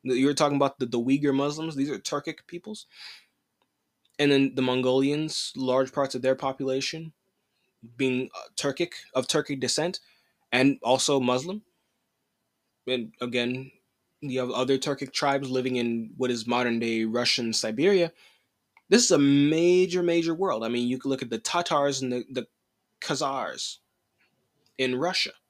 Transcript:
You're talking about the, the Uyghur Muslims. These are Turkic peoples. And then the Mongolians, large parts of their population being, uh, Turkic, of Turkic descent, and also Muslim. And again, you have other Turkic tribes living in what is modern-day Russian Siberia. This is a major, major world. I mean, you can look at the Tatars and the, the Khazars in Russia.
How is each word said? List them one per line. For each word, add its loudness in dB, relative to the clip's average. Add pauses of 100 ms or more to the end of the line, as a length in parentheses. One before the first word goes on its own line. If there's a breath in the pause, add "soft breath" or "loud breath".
You're 2
talking 2
about 0
the, -2
the -4
Uyghur 2
Muslims. -2
These -2
are -6
Turkic -8
peoples. -14 (1300 loud breath)
And 4
then 4
the -2
Mongolians, 0
large 0
parts -2
of -6
their 2
population -6 (840)
being, 0
uh, -14
Turkic, -4 (220)
of 0
Turkic -2
descent, -2 (520 soft breath)
and 4
also 2
Muslim. -2 (1200)
And -4
again, -4 (500)
you -4
have -4
other 2
Turkic -4
tribes 0
living 0
in -2
what -2
is -4
modern-day 0
Russian 0
Siberia. 2 (760 soft breath)
This 6
is 2
a 6
major, 4
major 2
world. -2
I -2
mean, 0
you -2
can -4
look -2
at -10
the -4
Tatars 0
and -4
the, -4
the -6 (540)
Khazars -4 (1000)
in -2
Russia. -4 (180)